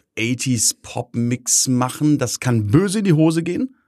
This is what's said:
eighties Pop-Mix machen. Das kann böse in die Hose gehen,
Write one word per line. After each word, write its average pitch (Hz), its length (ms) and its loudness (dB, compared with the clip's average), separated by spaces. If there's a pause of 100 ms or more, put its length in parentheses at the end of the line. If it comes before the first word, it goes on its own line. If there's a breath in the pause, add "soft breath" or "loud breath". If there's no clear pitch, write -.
(180)
eighties 117 640 -2
Pop-Mix - 840 -4
machen. 131 500 0
Das 123 220 -4
kann 113 280 0
böse 185 320 2
in 202 60 -2
die 185 80 4
Hose 160 300 2
gehen, 180 320 -6 (120)